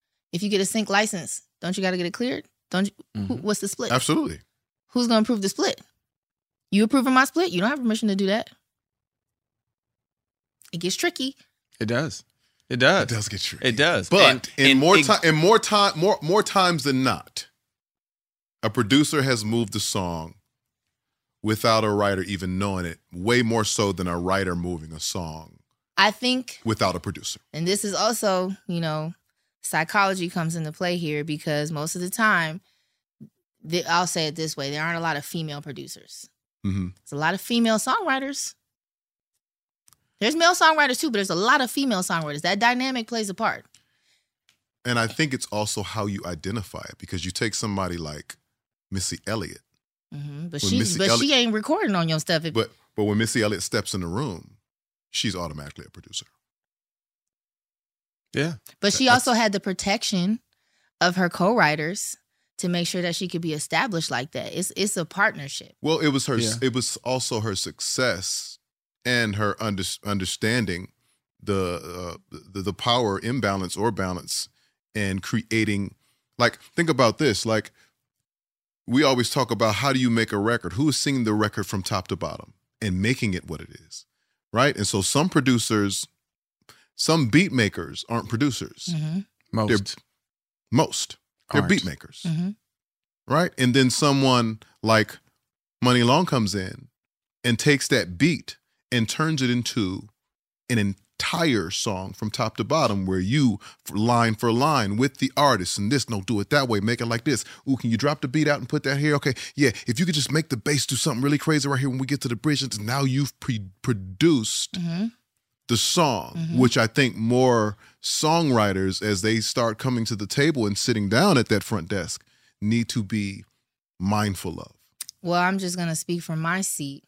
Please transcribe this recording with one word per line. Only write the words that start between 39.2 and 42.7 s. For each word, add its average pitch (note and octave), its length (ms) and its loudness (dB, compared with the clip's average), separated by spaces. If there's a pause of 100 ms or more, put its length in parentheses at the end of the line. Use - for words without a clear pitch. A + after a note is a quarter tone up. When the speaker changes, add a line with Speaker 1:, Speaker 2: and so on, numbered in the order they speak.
Speaker 1:
There's A#3+ 160 2
male E4+ 180 6
songwriters D4+ 460 4
too, D#4+ 100 -2
but A3+ 80 -4
there's G3 120 -2
a E3+ 60 0
lot B3 240 4
of B3 100 -2
female B3+ 320 0
songwriters. D#3 400 -4
That F#3+ 180 0
dynamic B3 480 0